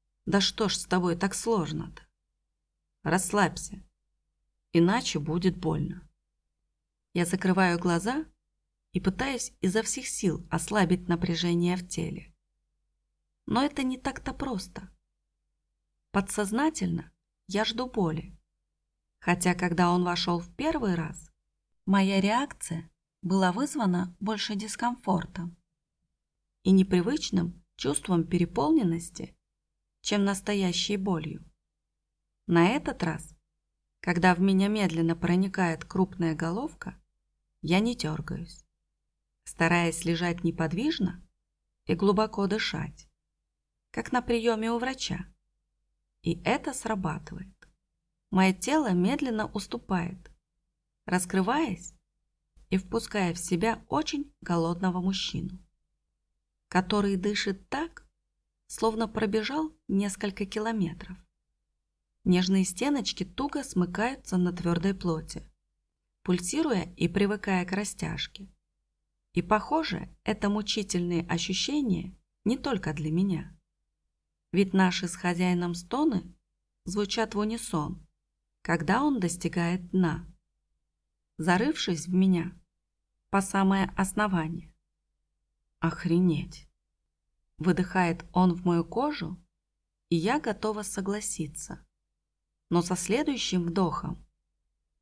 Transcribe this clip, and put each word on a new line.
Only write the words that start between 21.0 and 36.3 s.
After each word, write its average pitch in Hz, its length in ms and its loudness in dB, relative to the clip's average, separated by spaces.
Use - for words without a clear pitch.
моя 196 340 4
реакция 196 680 0
была 185 280 4
вызвана 185 680 0
больше 208 360 -2
дискомфортом 196 1000 -4
и 190 80 4
непривычным 185 920 2
чувством 160 500 0
переполненности, 180 1120 0
чем 202 240 2
настоящей 196 720 0
болью. 175 500 -4
На 170 220 6
этот 262 340 -2
раз, 160 320 -6
когда 175 340 4
в 170 60 0
меня 196 300 4
медленно 170 460 2
проникает 175 720 2
крупная 180 480 0